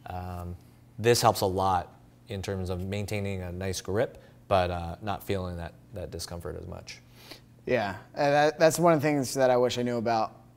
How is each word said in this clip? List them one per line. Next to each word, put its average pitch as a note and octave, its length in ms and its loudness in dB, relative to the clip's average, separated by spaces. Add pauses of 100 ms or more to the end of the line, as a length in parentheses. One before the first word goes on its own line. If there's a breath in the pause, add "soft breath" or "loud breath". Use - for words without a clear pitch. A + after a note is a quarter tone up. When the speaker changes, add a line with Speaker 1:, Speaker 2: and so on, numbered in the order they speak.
Speaker 1:
um, F2+ 480 -10 (440)
this A#2 220 4
helps A2 200 4
a G#2+ 40 4
lot F#2 540 0 (280)
in G2 140 -8
terms F#2+ 280 -4
of F2+ 160 -4
maintaining G2+ 560 -4
a F2+ 100 -8
nice F#2 300 -6
grip, G#2 400 -2 (260 soft breath)
but, F#2 240 4
uh, E2+ 300 -6
not G2+ 220 -6
feeling F2+ 340 -4
that, E2+ 160 -10 (200)
that F2+ 180 -10
discomfort E2+ 480 -10
as F2 80 -14
much. F2 320 -14 (640 loud breath)
Speaker 2:
Yeah, G#2+ 300 0 (200)
uh, C#3+ 140 2
that, D3 300 4
that's D#3+ 200 4
one E3+ 140 6
of D3+ 80 4
the D3 60 0
things C#3+ 260 0
that C3 160 4
I B2+ 80 6
wish B2 200 2
I B2 40 0
knew A#2+ 160 -2
about, A2+ 360 0 (240)